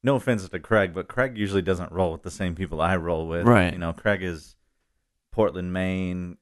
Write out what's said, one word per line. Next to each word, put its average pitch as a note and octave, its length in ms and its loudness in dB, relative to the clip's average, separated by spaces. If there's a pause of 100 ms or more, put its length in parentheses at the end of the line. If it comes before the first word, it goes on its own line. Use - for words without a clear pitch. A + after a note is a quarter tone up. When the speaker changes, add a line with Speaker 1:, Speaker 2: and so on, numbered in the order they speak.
Speaker 1:
no C3+ 140 2
offense G#2+ 320 -2
to F#2 100 -8
Craig, G2 360 2
but F#2 140 -8
Craig B2 300 -2
usually G2 240 0
doesn't F2+ 300 -2
roll F2 200 0
with D#2+ 100 -10
the F2+ 80 -10
same F2 240 -4
people E2 260 -6
I F2 160 2
roll E2 320 -2
with. E2+ 180 0
Speaker 2:
Right. F#2+ 260 8
Speaker 1:
You F2+ 60 -8
know, E2+ 140 -4
Craig G2 300 -2
is E2+ 340 -8 (760)
Portland, F2+ 420 0
Maine, F#2 680 -2